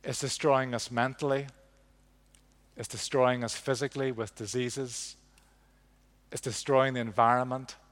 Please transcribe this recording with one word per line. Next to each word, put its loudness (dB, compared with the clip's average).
It's -4
destroying 2
us -4
mentally. 0
It's -10
destroying 0
us -4
physically -2
with -6
diseases. -6
It's -8
destroying 2
the -2
environment. 2